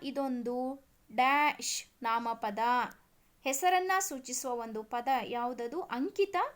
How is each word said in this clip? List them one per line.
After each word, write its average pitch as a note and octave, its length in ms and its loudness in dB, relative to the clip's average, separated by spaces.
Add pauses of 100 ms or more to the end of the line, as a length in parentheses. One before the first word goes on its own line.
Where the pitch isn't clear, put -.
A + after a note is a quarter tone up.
ಇದೊಂದು C4 840 -4 (260)
ಡ್ಯಾಶ್ C#4 720 2 (160)
ನಾಮಪದ. A3+ 560 -2 (840)
ಹೆಸರನ್ನ F#4 540 2
ಸೂಚಿಸುವ C4 560 -4
ಒಂದು A3+ 280 -6
ಪದ A#3+ 260 -6 (160)
ಯಾವುದದು? A#3+ 560 -4
ಅಂಕಿತ F#4 560 2 (200)